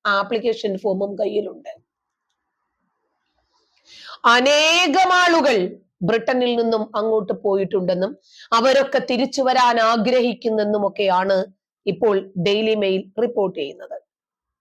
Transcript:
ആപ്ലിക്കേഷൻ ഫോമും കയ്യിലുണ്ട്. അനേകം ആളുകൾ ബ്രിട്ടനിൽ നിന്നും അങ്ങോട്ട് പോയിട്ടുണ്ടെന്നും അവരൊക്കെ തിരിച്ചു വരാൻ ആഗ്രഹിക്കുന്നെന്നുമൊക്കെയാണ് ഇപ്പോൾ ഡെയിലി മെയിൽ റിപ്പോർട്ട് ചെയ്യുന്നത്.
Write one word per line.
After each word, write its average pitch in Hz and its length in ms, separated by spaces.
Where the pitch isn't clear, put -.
ആപ്ലിക്കേഷൻ 208 720
ഫോമും 196 380
കയ്യിലുണ്ട്. 208 540
അനേകം 311 880
ആളുകൾ 294 640
ബ്രിട്ടനിൽ 240 540
നിന്നും 226 400
അങ്ങോട്ട് 214 380
പോയിട്ടുണ്ടെന്നും 190 840
അവരൊക്കെ 262 460
തിരിച്ചു 254 420
വരാൻ 254 380
ആഗ്രഹിക്കുന്നെന്നുമൊക്കെയാണ് 208 1700
ഇപ്പോൾ 196 520
ഡെയിലി 214 380
മെയിൽ 196 460
റിപ്പോർട്ട് 202 380
ചെയ്യുന്നത്. - 420